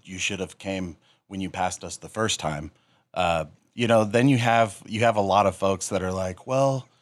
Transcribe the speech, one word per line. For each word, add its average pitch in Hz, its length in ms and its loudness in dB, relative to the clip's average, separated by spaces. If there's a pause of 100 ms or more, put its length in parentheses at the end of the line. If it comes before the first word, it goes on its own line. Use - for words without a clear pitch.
you 92 140 -14
should 92 220 -6
have 90 160 -8
came 92 400 -8 (320)
when 95 140 -8
you 90 80 -6
passed 92 340 -4
us 85 140 -12
the 82 100 -20
first 110 320 -4
time. 78 300 -6 (420)
Uh, 85 320 0 (300)
you 120 120 -2
know, 110 180 6
then 117 260 4
you 131 80 4
have, 117 480 2
you 107 140 -6
have 113 160 4
a 104 40 4
lot 98 240 4
of 95 100 2
folks 98 360 -2
that 95 120 -2
are 92 100 -4
like, 92 340 -8
"Well, 135 420 -2 (140)